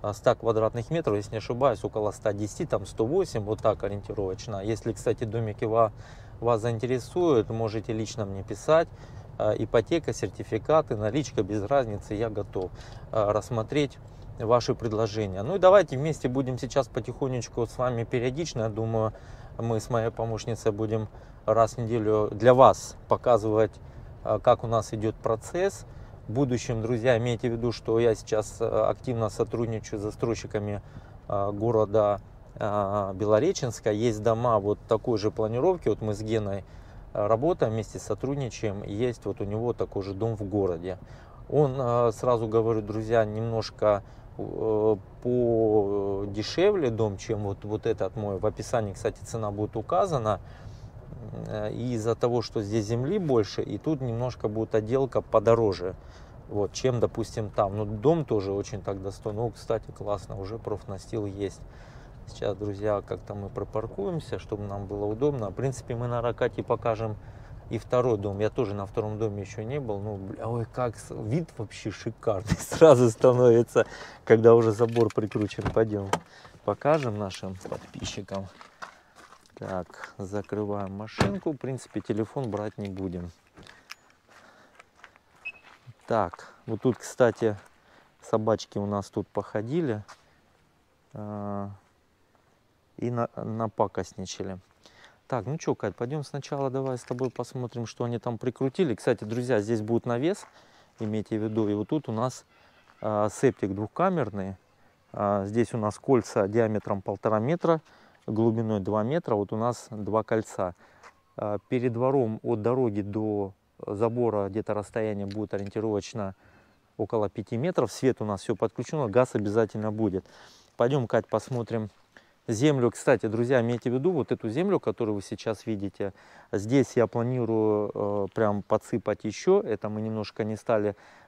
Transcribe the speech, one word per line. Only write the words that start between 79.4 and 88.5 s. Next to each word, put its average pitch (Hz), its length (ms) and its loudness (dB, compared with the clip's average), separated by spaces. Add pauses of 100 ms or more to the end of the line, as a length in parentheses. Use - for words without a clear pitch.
Так, - 640 -8
закрываем 101 720 -4
машинку. 160 640 -2
В 135 40 -8
принципе, 127 440 -6
телефон 110 500 -4
брать 104 260 -6
не 101 120 -6
будем. 90 420 -6 (2750)
Так, 101 460 -2 (120)
вот 110 160 -6
тут, 123 160 2
кстати, 113 580 2 (640)
собачки 110 580 0